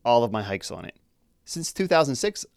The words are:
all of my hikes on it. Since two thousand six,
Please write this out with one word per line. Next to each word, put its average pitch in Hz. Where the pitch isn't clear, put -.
all 120
of 104
my 107
hikes 98
on 90
it. -
Since -
two 190
thousand 156
six, -